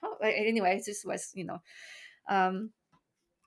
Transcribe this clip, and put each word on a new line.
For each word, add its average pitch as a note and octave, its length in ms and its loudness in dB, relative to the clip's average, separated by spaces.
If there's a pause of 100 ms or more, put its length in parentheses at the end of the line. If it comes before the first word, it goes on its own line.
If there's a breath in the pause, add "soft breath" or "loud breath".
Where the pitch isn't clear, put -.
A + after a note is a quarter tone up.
"Oh," G#4 200 -6
a-, - 40 4 (220)
anyway, G3 300 4
it A3+ 80 -8
just G#3 200 -8
was, - 280 -6
you F#3 100 -6
know, E3+ 160 -8 (680 loud breath)
um, F#3+ 440 2 (760)